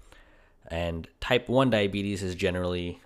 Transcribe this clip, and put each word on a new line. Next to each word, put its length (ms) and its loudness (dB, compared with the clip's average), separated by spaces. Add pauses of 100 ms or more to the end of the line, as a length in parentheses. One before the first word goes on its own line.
(680)
And 400 -4 (140)
type 280 0
one 220 4
diabetes 500 0
is 140 -4
generally, 720 -2